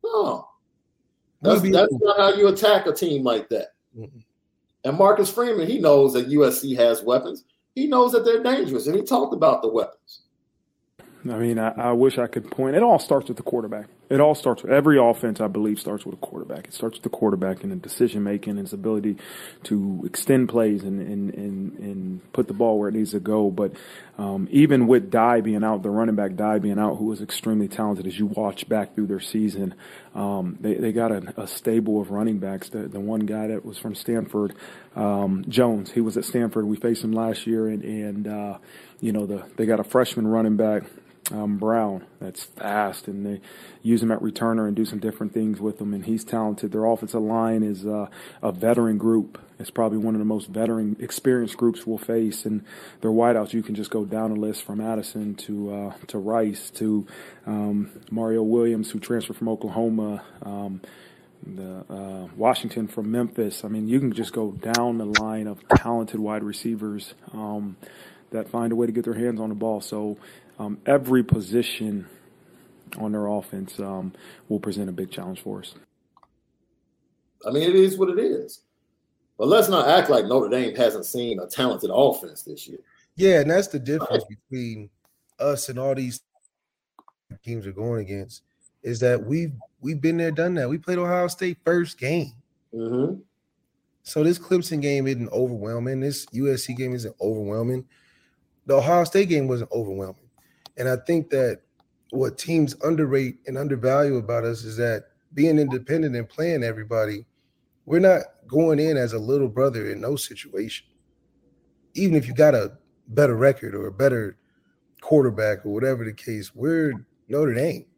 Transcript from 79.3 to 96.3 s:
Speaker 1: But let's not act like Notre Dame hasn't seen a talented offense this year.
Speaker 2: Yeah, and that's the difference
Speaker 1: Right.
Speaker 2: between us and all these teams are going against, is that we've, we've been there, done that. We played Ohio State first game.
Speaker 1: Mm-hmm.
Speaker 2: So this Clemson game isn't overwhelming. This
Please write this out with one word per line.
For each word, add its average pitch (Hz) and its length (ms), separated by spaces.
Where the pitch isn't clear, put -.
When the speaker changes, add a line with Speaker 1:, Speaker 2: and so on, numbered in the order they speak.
Speaker 1:
But 107 80
let's 208 220
not 160 200
act 175 220
like 120 140
Notre 113 240
Dame 120 260
hasn't 107 320
seen 120 320
a 90 80
talented 127 460
offense 107 500
this - 240
year. - 140
Speaker 2:
Yeah, 180 260
and 143 100
that's 196 180
the 151 100
difference 143 460
Speaker 1:
Right. 107 120
Speaker 2:
between 113 400
us 143 300
and 127 100
all 135 160
these 127 260
teams 117 220
are 95 60
going 113 280
against, 98 420
is 117 160
that 123 260
we've, 156 280
we've 143 200
been 160 160
there, 165 160
done 170 220
that. 196 140
We 160 100
played 180 200
Ohio 180 300
State 175 360
first 170 340
game. 151 340
Speaker 1:
Mm-hmm. 123 460
Speaker 2:
So - 220
this 175 160
Clemson 170 420
game 139 240
isn't 120 240
overwhelming. 120 720
This 139 320